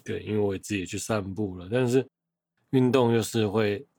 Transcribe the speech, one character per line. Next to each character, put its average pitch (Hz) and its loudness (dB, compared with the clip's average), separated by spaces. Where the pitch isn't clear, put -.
对， 87 -8
因 101 -4
为 107 0
我 101 0
自 - -8
己 98 0
也 90 -4
去 98 -8
散 107 -4
步 95 -6
了， 90 -14
但 127 2
是 123 2
运 127 4
动 123 4
就 117 4
是 107 0
会， 104 -2